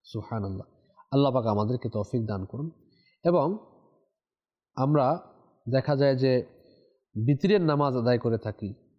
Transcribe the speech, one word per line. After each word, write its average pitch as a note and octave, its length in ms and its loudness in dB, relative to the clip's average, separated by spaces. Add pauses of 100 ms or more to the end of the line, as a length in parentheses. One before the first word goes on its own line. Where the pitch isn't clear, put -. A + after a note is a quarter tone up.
সুবহানাল্লাহ, G2 600 -8 (460)
আল্লাহ C#3 200 2
পাক B2 140 0
আমাদেরকে A2 420 -2
তৌফিক A2 380 -4
দান G2+ 180 -6
করুন। D3 260 -10 (540)
এবং F3 340 2 (1160)
আমরা C#3+ 440 2 (500)
দেখা C3 280 0
যায় C#3 200 4
যে B2+ 300 2 (680)
বিতরের D3 460 2
নামাজ C#3+ 360 2
আদায় B2 220 2
করে A2+ 200 0
থাকি G#2+ 360 -8 (240)